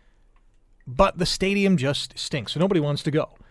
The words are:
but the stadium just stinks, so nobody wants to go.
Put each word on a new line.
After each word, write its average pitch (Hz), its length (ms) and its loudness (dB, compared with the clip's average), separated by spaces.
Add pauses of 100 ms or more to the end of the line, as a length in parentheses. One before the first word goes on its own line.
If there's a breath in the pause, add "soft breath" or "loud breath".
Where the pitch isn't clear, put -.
(840)
but 160 320 2
the 175 80 0
stadium 196 520 2
just 135 420 -4
stinks, - 320 -6
so - 80 -4
nobody 190 220 2
wants 147 220 -2
to 156 80 -2
go. 147 240 -2 (160 loud breath)